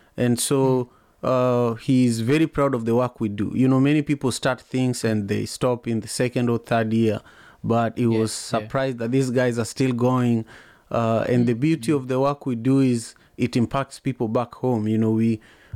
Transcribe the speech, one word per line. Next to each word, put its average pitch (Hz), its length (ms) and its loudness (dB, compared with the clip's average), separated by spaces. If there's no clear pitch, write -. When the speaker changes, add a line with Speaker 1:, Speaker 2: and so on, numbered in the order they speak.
Speaker 1:
And 120 220 0
so, 139 240 0
Speaker 2:
Mm. 127 260 2
Speaker 1:
uh, 123 520 2
he's 123 460 2
very 147 260 2
proud 139 280 0
of 117 100 -4
the 113 100 0
work 123 260 0
we 110 80 0
do. 101 260 -4
You 127 140 2
know, 131 120 4
many 147 220 2
people 143 300 -2
start 127 280 -4
things 127 440 -4
and 107 240 0
they 104 180 -2
stop 123 420 -4
in 113 120 -2
the 107 80 -12
second 123 420 -2
or 117 80 0
third 113 340 -2
year. 110 280 2
But 113 340 0
he 123 80 2
Speaker 2:
Yeah, 113 140 2
Speaker 1:
was 110 120 -2
Speaker 2:
yeah. 214 200 -4
Speaker 1:
surprised 135 280 -2
that 117 140 -4
these 135 180 2
guys 123 280 0
are 117 60 0
still 131 280 -2
going. 120 520 2
Uh, 113 380 0
and 120 180 2
the 120 60 2
Speaker 2:
Mm, - 20 2
Speaker 1:
beauty 143 380 0
Speaker 2:
mm. - 0 -
Speaker 1:
of 131 160 -2
the 127 100 -2
work 143 280 -2
we 131 100 -2
do 127 240 2
is 123 340 0
it 123 200 -2
impacts 131 440 -2
people 123 260 -4
back 117 280 -4
home. 117 340 -2
You 110 100 2
know, 110 120 2
we, 113 300 2